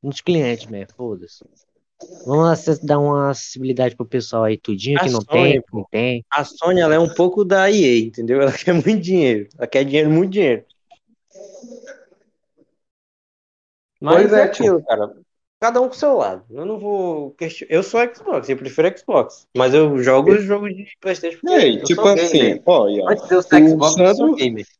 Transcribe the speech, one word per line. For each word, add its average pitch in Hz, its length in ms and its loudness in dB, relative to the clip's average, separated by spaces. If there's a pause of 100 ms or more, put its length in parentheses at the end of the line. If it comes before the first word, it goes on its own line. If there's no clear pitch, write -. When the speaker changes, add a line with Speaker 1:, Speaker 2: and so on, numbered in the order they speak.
Speaker 1:
nos 139 180 -10
clientes 127 460 -4
mesmo, 101 300 -16
foda-se. 101 480 -14 (800)
Vamos 151 240 2
acess-, 160 340 -2
dar 147 140 2
uma 143 320 0
acessibilidade 127 680 -4
pro 120 80 -10
pessoal 113 400 -4
aí 110 140 -2
tudinho, 113 400 -4
Speaker 2:
A 180 60 0
Speaker 1:
que 135 60 -2
não 117 120 -2
Speaker 2:
Sony, 123 200 0 (100)
Speaker 1:
tem, 131 100 0
que - 80 -20
Speaker 2:
pô. 113 80 -10
Speaker 1:
não 98 120 -10
tem. 120 400 -4
Speaker 2:
A 143 140 -2
Sony, 180 360 -2
ela 156 140 2
é 160 40 4
um 170 100 2
pouco 180 340 0
da 190 280 2
E 208 140 2
A, 120 220 2
entendeu? 117 360 -2
Ela 135 100 2
<laughs> - 40 -10
quer - 180 -2
muito 185 260 0
dinheiro. 143 560 0
Ela 123 100 -6
quer 135 180 -2
dinheiro, 151 260 0
muito 175 220 2
dinheiro. 151 300 0 (3500)
Mas 160 220 2
Speaker 3:
Pois 208 100 2
Speaker 2:
é 208 120 4
Speaker 3:
é, - 40 0
tio. - 160 -6
Speaker 2:
aquilo, 175 200 2
cara. 107 320 -4 (420)
Cada 233 220 0
um 254 80 0
com 262 60 -12
o - 40 -20
seu 285 200 0
lado. 95 320 -4
Eu 143 160 -14
não 214 120 -10
vou 180 520 -6
question-, - 400 -14
eu 165 120 2
sou 208 160 -4 (160)
Xbox, 160 360 -6
eu 135 80 -2
prefiro 156 400 -2
Xbox. - 480 -2 (100)
Mas 127 160 2
eu 147 300 4
jogo 135 320 4
Speaker 3:
É. - 20 4
Speaker 2:
os 208 80 -2
jogos 202 320 -4
de 202 100 -18 (140)
PlayStation 175 400 -8
porque 349 140 -2
Speaker 3:
Ei, 139 240 4
Speaker 2:
eu - 60 -10
Speaker 3:
tipo 208 180 0
Speaker 2:
sou 202 100 4
Speaker 3:
assim, 165 260 0
Speaker 2:
gamer. 110 280 0
Speaker 3:
olha, 104 420 2
Speaker 2:
Antes 208 180 -2
de 185 80 0
eu 180 80 4
ser 151 200 6
Speaker 3:
o 156 80 8
Speaker 2:
Xbox, 156 260 2
eu 180 100 4
sou 202 80 4
Speaker 3:
Sandro, 294 220 2
Speaker 2:
gamer. 113 300 -4 (140)